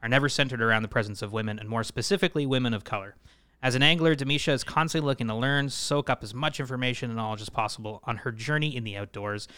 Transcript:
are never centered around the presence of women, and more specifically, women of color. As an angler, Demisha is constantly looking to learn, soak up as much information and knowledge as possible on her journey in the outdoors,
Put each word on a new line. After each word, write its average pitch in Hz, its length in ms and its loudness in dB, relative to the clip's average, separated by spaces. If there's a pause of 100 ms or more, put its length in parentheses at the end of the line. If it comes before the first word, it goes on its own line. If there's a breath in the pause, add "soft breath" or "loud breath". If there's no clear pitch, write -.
are 113 60 -4
never 139 180 6
centered 131 340 0
around 113 200 6
the 110 80 -2
presence 107 320 -2
of 104 100 -6
women, 107 260 -2
and 107 120 -10
more 113 160 -2
specifically, 156 600 0
women 131 280 2
of 104 100 -4
color. 101 320 -6 (480 soft breath)
As 127 100 2
an 131 80 2
angler, 160 340 6
Demisha 139 380 0
is 127 100 0
constantly 160 440 0
looking 127 220 0
to 110 60 -2
learn, 139 360 2
soak 143 400 0
up 127 100 -2
as 104 100 -10
much 143 280 -4
information 127 500 -2
and 113 80 -4
knowledge 110 240 -4
as 107 80 -10
possible 107 540 -4
on 117 140 -2
her 123 140 -4
journey 143 440 -2
in 120 80 -4
the 107 120 -6
outdoors, 101 520 -6 (100)